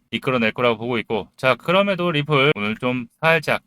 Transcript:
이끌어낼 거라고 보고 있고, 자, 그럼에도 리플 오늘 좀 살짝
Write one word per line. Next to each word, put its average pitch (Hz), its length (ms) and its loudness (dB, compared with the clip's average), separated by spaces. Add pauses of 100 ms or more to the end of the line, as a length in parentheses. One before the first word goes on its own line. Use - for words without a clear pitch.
(100)
이끌어낼 117 400 0
거라고 120 280 0
보고 117 200 -4
있고, 107 380 -4
자, - 180 2
그럼에도 180 560 0
리플 147 460 2
오늘 107 220 -4
좀 123 280 -4 (140)
살짝 156 460 0